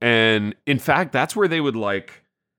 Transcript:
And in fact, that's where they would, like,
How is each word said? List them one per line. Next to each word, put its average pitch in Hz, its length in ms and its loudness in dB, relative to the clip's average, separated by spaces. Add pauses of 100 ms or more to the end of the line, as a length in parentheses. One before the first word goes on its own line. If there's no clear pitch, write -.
And 113 540 2 (100)
in 139 140 0
fact, 151 340 0
that's 135 220 -2
where 202 120 2
they 160 140 -2
would, 139 140 -2
like, 101 480 -6 (360)